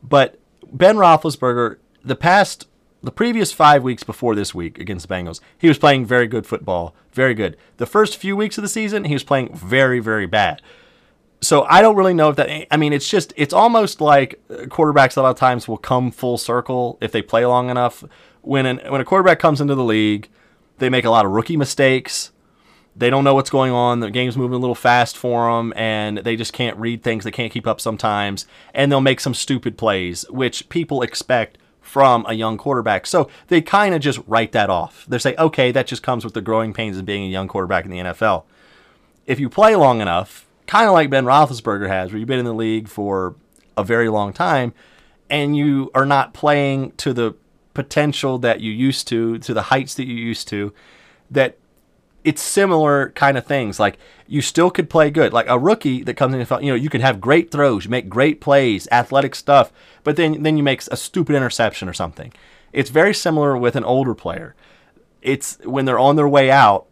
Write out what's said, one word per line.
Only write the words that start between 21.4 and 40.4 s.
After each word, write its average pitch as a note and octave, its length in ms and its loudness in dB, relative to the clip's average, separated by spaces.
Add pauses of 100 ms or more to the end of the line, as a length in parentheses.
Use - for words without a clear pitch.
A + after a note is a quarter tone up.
mistakes. C3 760 -2 (640)
They A#2+ 160 0
don't C#3 140 0
know C#3 100 4
what's C3+ 160 0
going C3 220 0
on. A#2+ 260 0
The A2 120 -6
game's B2 260 -4
moving B2+ 180 -4
a B2 60 -4
little B2 160 -4
fast A#2+ 420 0
for A#2 320 -2
'em, A#2 240 -4
and G#2+ 440 -4
they A2+ 180 -4
just A2+ 160 -8
can't A#2+ 260 -6
read A#2 240 -8
things. A2+ 220 -4
They A2+ 80 -10
can't A#2 200 -8
keep A#2 140 -8
up G#2+ 140 -4
sometimes, G#2 680 -4 (260)
and C#3 180 0
they'll C#3 100 2
make C3+ 180 2
some C3 160 -6
stupid A#2+ 420 -6
plays, F#2 540 -2
which B2+ 380 -6
people D#3 340 -4
expect - 560 -4 (220)
from B2+ 480 4
a A2+ 60 -4
young A2 220 -4
quarterback. A2 500 -2
So D#3+ 220 0 (200)
they F3 120 4
kinda G3 380 0
just C#3 300 -2
write A2 240 0
that G#2 180 0
off. E2+ 380 -4
They B2 100 -4
say, C3 180 -2
"Okay, D3 360 0
that C3 160 -2
just - 160 -10
comes A#2+ 200 -4
with G#2+ 100 -12
the A#2 60 -6
growing A2 320 -2
pains G#2 240 -8
of F#2+ 80 -10
being G2+ 200 -6
a F#2+ 40 -6
young F#2+ 200 -6
quarterback F#2 360 -4
in F#2 60 -14
the F2+ 80 -10
N F2+ 80 -8
F F2 160 -8
L." G2 240 -2 (800)
If C3 140 -4
you C3+ 80 -4
play G#3+ 260 4
long C3 260 4
enough, F#2 460 -4 (220)